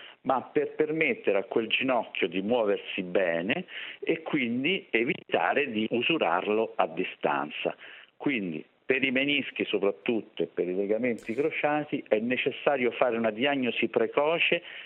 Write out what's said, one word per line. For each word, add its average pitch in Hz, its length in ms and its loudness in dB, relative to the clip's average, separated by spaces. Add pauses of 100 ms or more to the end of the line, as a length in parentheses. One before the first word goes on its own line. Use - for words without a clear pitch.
(240)
ma 131 160 2
per 147 360 -2
permettere 147 640 2
a 95 60 0
quel 113 220 0
ginocchio 120 600 0
di 90 160 -2
muoversi 104 580 0
bene 92 640 0 (340)
e - 220 0
quindi 135 680 -2
evitare 113 800 0
di 110 180 0
usurarlo 107 880 2
a 92 100 -10
distanza. 78 920 -4 (420)
Quindi 95 460 -2 (220)
per 131 180 0
i 135 60 2
menischi 135 560 0
soprattutto 101 800 -2
e - 20 -2
per 87 240 -2
i 90 60 -2
legamenti 110 580 -2
crociati 147 720 -2
è 107 120 2
necessario 123 720 0
fare 120 260 2
una 113 140 2
diagnosi 123 560 2
precoce 151 760 2 (240)